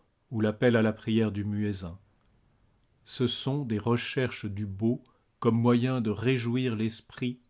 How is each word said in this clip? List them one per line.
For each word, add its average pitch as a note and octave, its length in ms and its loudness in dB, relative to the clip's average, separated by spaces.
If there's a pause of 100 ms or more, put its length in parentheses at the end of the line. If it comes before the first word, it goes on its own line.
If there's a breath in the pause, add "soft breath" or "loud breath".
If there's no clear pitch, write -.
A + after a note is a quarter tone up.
(300 loud breath)
ou A2 100 -2
l'appel A2 340 4
à A#2 60 6
la A2 140 4
prière A2 380 0
du G2+ 120 -4
muezzin. G#2 540 -4 (1040)
Ce - 220 -2
sont C#3 400 -2
des A2 120 -2
recherches A#2 680 -2
du G2+ 200 -6
beau G#2+ 380 -2 (340 soft breath)
comme A#2 220 2
moyen B2 400 4
de A2 100 0
réjouir A#2+ 640 0
l'esprit A2+ 760 -6